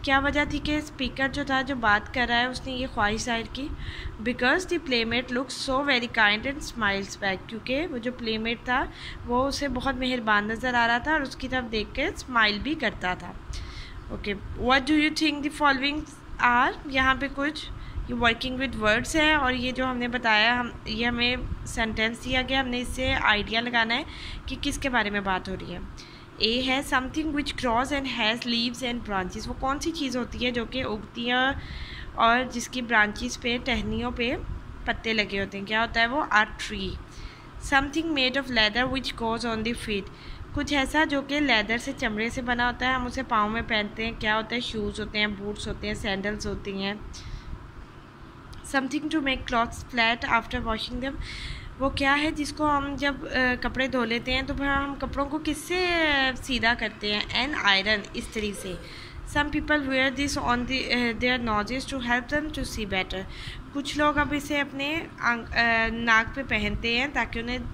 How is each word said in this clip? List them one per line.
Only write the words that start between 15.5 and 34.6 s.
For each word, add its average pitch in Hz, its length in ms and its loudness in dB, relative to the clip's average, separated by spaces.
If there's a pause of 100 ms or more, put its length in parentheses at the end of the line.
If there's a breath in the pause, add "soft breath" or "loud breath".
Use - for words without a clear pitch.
following 285 400 4 (400)
are? 247 320 6 (140)
यहाँ 262 280 4
पे 269 120 -2
कुछ 277 420 -2 (420 loud breath)
ये 247 40 -2
working 240 440 2
with 233 240 -2
words 220 320 4
है 311 220 6
और 254 160 4
ये 254 180 0
जो 247 140 0
हमने 247 220 0
बताया, 233 520 4
हम, 240 280 -4
ये 226 180 0
हमें 240 600 0
सेंटेंस 220 580 0
दिया 262 180 0
गया, 262 180 2
हमने 247 200 0
इससे 254 340 0
आइडिया 208 480 4
लगाना 233 320 2
है 285 120 -2 (440 loud breath)
कि 269 60 -4
किसके 277 340 -2
बारे 220 200 2
में 202 140 -2
बात 190 260 -2
हो 190 60 -4
रही - 160 -10
है। 180 100 -8 (600 loud breath)
ए 226 200 2
है 262 220 0
something 269 420 0
which 285 300 -2
grows 247 320 2
and 277 180 -2 (120)
has 226 220 2
leaves 240 440 -2
and 240 260 -4
branches। 196 380 -2
वो 240 60 -6
कौन 269 260 0
सी 330 120 -2
चीज़ 269 260 -2
होती 233 200 -4
है 240 140 2
जो 233 140 0
कि 254 180 -4
उगती 220 420 -4
है 254 300 4 (600 loud breath)
और 240 340 4
जिसकी 247 300 -6
ब्रांचेस 226 560 2
पे, 240 200 -2
टहनियों 226 540 -2
पे 240 260 -2 (500)